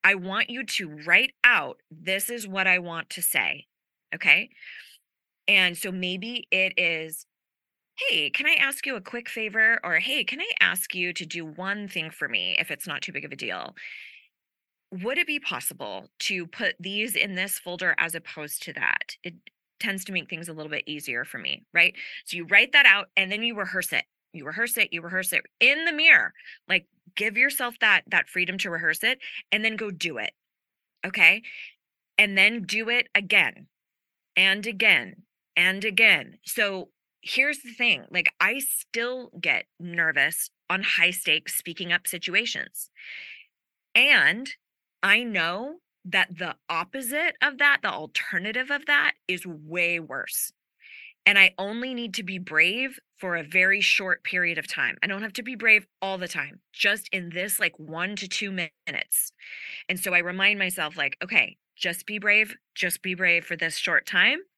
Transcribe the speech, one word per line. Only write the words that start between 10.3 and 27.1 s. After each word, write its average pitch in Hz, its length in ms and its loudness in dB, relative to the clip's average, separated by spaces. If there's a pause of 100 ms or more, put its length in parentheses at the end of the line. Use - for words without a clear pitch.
I 440 100 -6 (100)
ask - 340 2
you 175 200 -2
to 170 120 -6
do 165 200 -8
one 190 420 -8
thing 160 220 -8
for 147 180 -8
me 95 300 2
if - 120 0
it's - 180 -8
not 143 140 -6
too 170 100 -8
big 143 140 -6
of 147 60 -10
a 139 40 -12
deal? 92 400 -6 (1160)
Would 214 260 -4
it 339 80 -4
be 294 140 -4
possible 117 720 -8 (100)
to 185 260 -4
put - 320 -4
these 202 380 -6
in 196 180 -2
this 190 240 -4
folder 175 400 -2
as 165 160 -2
opposed 156 500 -10
to 170 100 -12
that? - 500 -2
It 175 100 -10 (460)
tends 190 260 -4
to 196 60 -10
make 175 180 -6
things 165 180 -10
a 165 40 -12
little 151 180 -10
bit 147 160 -6
easier 135 380 -6
for - 140 -12
me," - 260 -8 (100)
right? 170 220 4 (280)
So - 120 -10
you 170 100 -6
write 208 260 4
that 285 140 8
out, 202 300 6
and 190 160 0
then 214 100 -4
you 233 140 -4
rehearse 185 360 -4
it. - 120 -2 (280)
You 143 140 -14
rehearse 226 320 -4
it, 208 140 0
you 170 100 -6
rehearse 185 300 -4
it - 120 -2 (160)
in 285 260 4
the 339 60 2
mirror. 302 420 6 (340)
Like, 185 180 -2 (300)